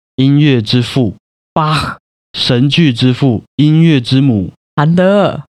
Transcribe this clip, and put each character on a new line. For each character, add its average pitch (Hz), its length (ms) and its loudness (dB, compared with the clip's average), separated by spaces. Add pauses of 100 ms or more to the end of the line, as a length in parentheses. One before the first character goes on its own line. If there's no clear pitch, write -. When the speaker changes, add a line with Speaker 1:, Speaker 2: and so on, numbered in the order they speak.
(180)
Speaker 1:
音 139 200 2
乐 143 240 2
之 120 200 -2
父。 117 320 -2 (400)
Speaker 2:
巴 156 200 -2
赫。 143 240 -6 (400)
Speaker 1:
神 123 320 0
剧 156 220 2
之 123 220 0
父、 120 300 -2 (120)
音 156 260 2
乐 156 200 2
之 131 180 -2
母。 113 320 0 (240)
Speaker 2:
韩 156 180 0
德 190 300 2
尔。 - 180 -4 (160)